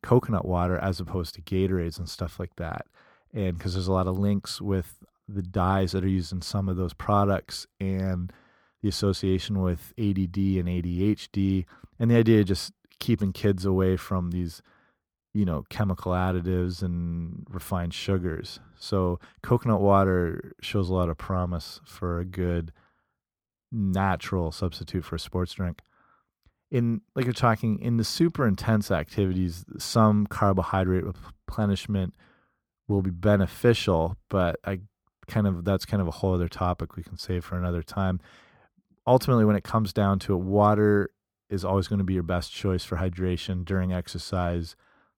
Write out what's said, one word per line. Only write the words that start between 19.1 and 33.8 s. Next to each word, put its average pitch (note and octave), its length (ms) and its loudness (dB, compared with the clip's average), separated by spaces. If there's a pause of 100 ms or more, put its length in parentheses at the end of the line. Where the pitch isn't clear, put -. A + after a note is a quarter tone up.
coconut A#2 380 2
water F#2+ 800 2
shows F#2 300 -2
a F#2 40 0
lot F2+ 140 2
of D#2+ 80 -4
promise F2+ 720 -4
for F2 320 -6
a F2 80 -6
good F2 460 -2 (960)
natural F#2+ 840 0
substitute F2 520 -6
for - 120 -8
a E2 40 -6
sports - 340 -4
drink. F2 260 -6 (880)
In, A#2 320 0 (120)
like C3 120 -2
you're B2 80 -2
talking, A2 460 2
in A#2+ 160 0
the A2 80 2
super E3 420 0
intense G#2+ 440 2
activities, F#2 760 0 (140)
some G#2+ 480 4
carbohydrate F#2 800 2
replenishment G2 1120 -4 (720)
will G2+ 140 2
be F#2+ 80 0
beneficial, F#2 1040 2 (120)